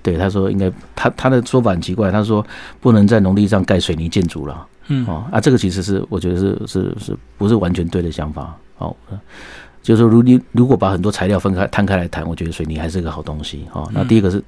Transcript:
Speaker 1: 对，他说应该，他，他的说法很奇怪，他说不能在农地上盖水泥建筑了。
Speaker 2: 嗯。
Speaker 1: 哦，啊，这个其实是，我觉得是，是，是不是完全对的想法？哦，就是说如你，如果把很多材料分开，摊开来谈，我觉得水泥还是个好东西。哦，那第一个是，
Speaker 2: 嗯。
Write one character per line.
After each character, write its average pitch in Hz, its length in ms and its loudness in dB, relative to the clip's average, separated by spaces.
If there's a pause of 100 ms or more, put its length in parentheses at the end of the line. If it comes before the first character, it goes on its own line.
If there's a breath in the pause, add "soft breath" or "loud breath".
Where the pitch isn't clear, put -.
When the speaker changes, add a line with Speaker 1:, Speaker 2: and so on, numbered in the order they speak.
Speaker 1:
对， 87 160 0
他 95 100 0
说 98 220 0
应 98 80 -2
该， 95 120 0 (240)
他， - 220 0
他 135 140 0
的 123 140 2
说 127 160 0
法 117 120 2
很 87 80 -2
奇 92 140 -6
怪， 98 160 0
他 104 120 0
说 104 220 0 (360 loud breath)
不 123 120 4
能 104 160 6
在 113 100 6
农 95 160 4
地 104 140 4
上 95 160 2
盖 92 160 2
水 85 160 -4
泥 82 120 -4
建 87 180 0
筑 78 200 -8
了。 73 200 -12 (220)
Speaker 2:
嗯。 131 180 -2
Speaker 1:
哦， 87 260 -6
啊， 110 80 0
这 147 100 4
个 127 60 6
其 101 140 0
实 92 120 -4
是， 95 280 -2
我 92 100 -4
觉 90 120 -2
得 90 60 0
是， 95 280 0
是， 95 340 -4
是 98 160 -8 (220)
不 101 100 0
是 113 60 4
完 92 180 0
全 92 160 -2
对 87 140 -2
的 82 100 -4
想 78 180 -6
法？ 76 240 -12 (240)
哦， - 160 -8 (880 loud breath)
就 113 140 4
是 110 40 2
说 117 80 6
如 113 140 6
你， 127 180 6 (120)
如 120 120 4
果 127 120 4
把 95 140 0
很 95 120 -2
多 104 80 0
材 92 160 -4
料 98 140 2
分 98 120 0
开， 92 140 0
摊 - 180 -2
开 98 120 0
来 87 100 -2
谈， 80 180 -8
我 85 120 -6
觉 - 80 -6
得 82 80 -6
水 80 120 -6
泥 78 140 -6
还 82 100 -6
是 87 120 -4
个 82 100 -6
好 76 100 -10
东 76 220 -8
西。 71 300 -12
哦， 78 200 -8
那 98 120 0
第 113 120 4
一 110 40 8
个 95 100 2
是， 98 80 -2
Speaker 2:
嗯。 - 100 -6